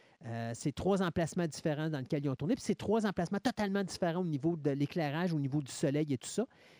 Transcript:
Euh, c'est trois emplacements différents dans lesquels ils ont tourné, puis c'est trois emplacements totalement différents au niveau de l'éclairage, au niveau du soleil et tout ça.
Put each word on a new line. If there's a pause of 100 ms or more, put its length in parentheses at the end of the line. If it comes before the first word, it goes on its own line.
(280)
Euh,
c'est
trois
emplacements
différents
dans
lesquels
ils
ont
tourné,
puis
c'est
trois
emplacements
totalement
différents
au
niveau
de
l'éclairage,
au
niveau
du
soleil
et
tout
ça. (340)